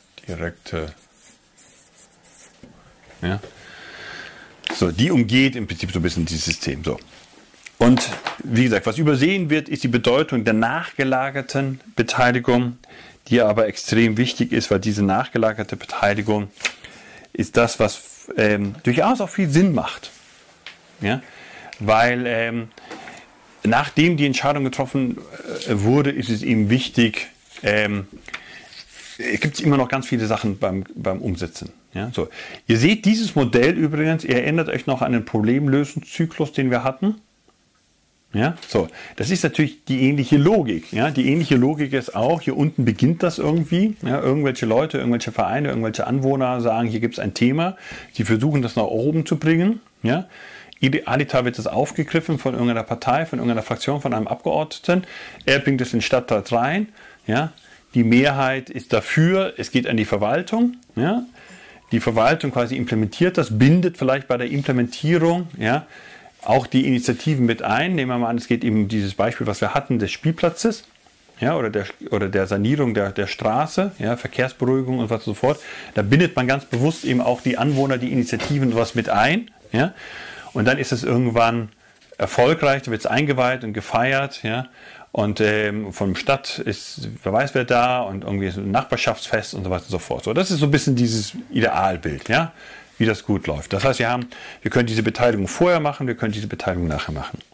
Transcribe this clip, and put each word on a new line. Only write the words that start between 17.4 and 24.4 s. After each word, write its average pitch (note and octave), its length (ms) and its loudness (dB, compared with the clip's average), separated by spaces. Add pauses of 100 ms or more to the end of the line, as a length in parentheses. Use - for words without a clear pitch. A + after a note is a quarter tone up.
das, A#2 240 4
was, - 560 -4
ähm, G#2 460 2
durchaus F3 400 2
auch F#3 80 -6
viel F#3+ 220 -2
Sinn E3+ 240 4
macht. - 340 -6 (920)
Ja? A#2+ 200 -2 (580)
Weil, A#2 460 4
ähm, A#2 440 -4 (920)
nachdem D3 540 2
die C#3+ 80 2
Entscheidung C#3+ 380 0